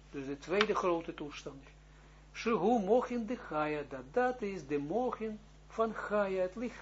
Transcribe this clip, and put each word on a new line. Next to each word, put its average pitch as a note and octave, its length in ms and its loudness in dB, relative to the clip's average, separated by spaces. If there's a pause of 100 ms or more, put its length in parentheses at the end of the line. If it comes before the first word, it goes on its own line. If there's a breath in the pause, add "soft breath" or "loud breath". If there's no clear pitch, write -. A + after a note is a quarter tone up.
(120)
dus C#3 140 -6
de C#3 140 -6
tweede G#3 360 2
grote E3 380 2
toestand. D3 500 -10 (680 loud breath)
Shehu A3+ 460 4
mochin A#3 460 2
de G3+ 100 -4
chaya, D3+ 540 -2
dat, C3 220 -8
dat B3 300 2
is G3 260 -6
de D3 100 0
mochin G#3+ 600 -2 (280)
van A3+ 260 0
chaya, G3 480 0
het F#3 140 -2
licht A3+ 260 -6